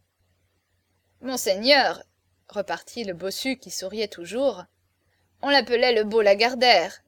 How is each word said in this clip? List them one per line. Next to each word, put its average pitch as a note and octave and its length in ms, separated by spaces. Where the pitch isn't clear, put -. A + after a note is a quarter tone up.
Monseigneur, » A#3+ 840
repartit G3+ 560
le F#3+ 120
bossu G3 420
qui - 140
souriait G3+ 360
toujours, F#3+ 560
on - 80
l'appelait B3 440
le G#3+ 120
beau A3 160
Lagardère A#3 880